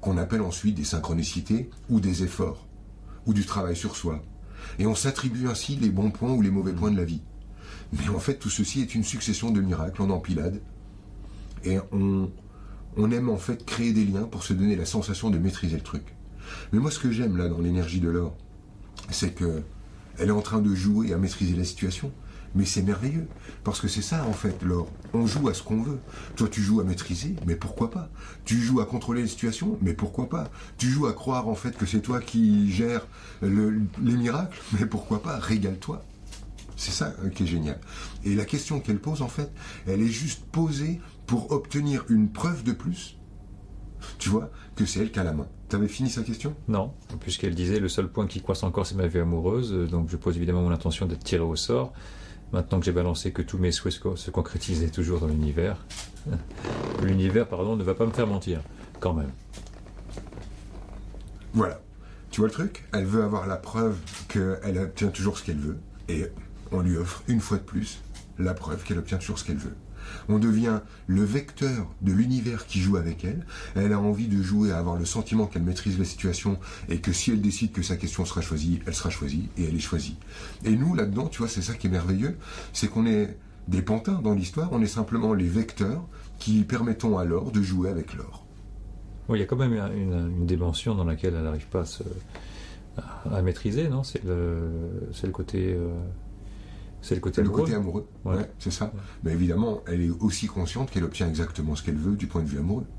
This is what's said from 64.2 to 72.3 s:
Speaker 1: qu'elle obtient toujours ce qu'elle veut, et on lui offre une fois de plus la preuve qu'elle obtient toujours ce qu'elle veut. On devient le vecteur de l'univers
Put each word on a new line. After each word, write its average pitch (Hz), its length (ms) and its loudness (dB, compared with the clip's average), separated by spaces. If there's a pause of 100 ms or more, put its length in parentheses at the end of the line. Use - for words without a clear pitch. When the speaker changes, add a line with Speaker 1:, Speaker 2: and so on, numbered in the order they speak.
Speaker 1:
qu'elle 95 500 0
obtient 95 300 0
toujours 95 300 0
ce - 60 -12
qu'elle 80 140 -2
veut, 73 200 -4 (300)
et 85 180 -2 (460)
on 92 80 2
lui 87 160 4
offre 87 320 -4
une 117 120 4
fois 101 180 0
de - 40 -2
plus - 380 -4 (380)
la 92 140 2
preuve 78 320 -4
qu'elle - 140 -2
obtient 85 200 -2
toujours - 200 -4
ce - 60 -8
qu'elle 71 120 -2
veut. 69 180 -6 (540)
On 107 100 6
devient 110 420 4 (280)
le 95 160 6
vecteur 120 640 0 (140)
de 95 120 4
l'univers 117 540 2